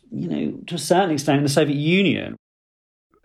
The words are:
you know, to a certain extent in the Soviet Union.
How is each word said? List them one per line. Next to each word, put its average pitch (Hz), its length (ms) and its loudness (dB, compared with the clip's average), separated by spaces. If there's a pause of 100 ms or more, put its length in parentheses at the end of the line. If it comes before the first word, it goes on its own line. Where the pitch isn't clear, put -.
(100)
you 147 180 -6
know, 151 380 -4
to 170 80 -10
a 165 40 -6
certain 185 320 2
extent 143 280 2
in 143 60 0
the 143 40 2
Soviet 143 280 2
Union. 147 600 0 (880)